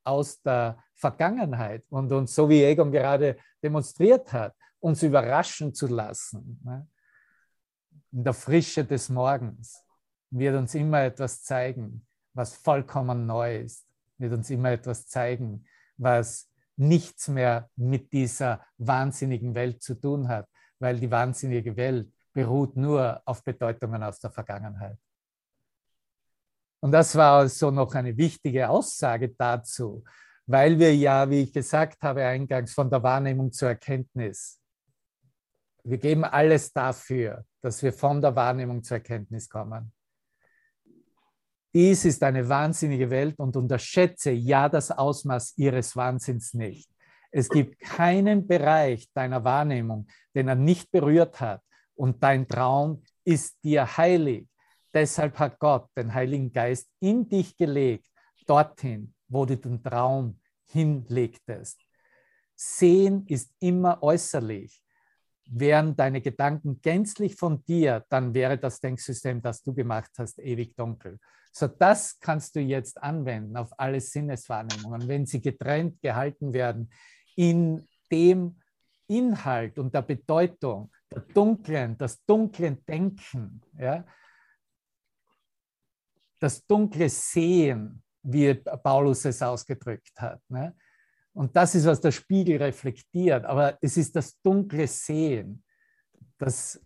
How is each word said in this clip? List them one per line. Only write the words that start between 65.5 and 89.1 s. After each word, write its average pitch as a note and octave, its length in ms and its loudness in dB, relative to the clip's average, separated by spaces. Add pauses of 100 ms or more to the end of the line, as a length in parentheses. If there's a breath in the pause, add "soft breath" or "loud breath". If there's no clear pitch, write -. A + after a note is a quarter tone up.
deine C3+ 240 0
Gedanken C#3+ 600 -4
gänzlich G3+ 540 -2
von D#3+ 300 -2
dir, D3+ 420 0
dann B2+ 260 -2
wäre C3 240 0
das C3 220 -6
Denksystem, B2+ 600 -6
das A#2 200 -8
du C3+ 120 -8
gemacht A#2+ 440 -6
hast, A2+ 220 -10
ewig A#2+ 380 -8
dunkel. A2+ 420 -10 (380 soft breath)
So, D3 100 -2
das - 520 2
kannst D#3 380 -4
du - 20 -2
jetzt C3+ 420 -4
anwenden B2+ 540 -6
auf A#2 240 -10
alle C3+ 220 -4
Sinneswahrnehmungen, A#2 1080 -8
wenn C#3+ 180 -2
sie C3+ 140 -6
getrennt D3 640 -4
gehalten C#3 500 -4
werden A#2 400 -4 (460 soft breath)
in E3+ 500 2 (240)
dem F3 480 4 (480)
Inhalt C#3+ 720 -2
und C3 140 -6
der C#3+ 80 0
Bedeutung, D3 880 -2 (180)
der - 120 -12
dunklen, D#3 760 0
das - 280 -8
dunklen G#3 600 0
Denken, D#3 760 -6 (160)
ja? C3 260 -4 (2250 soft breath)
Das - 280 -4
dunkle G#3 400 2
Sehen, D3 960 0 (200)
wie C#3 320 4
Paulus C3+ 680 0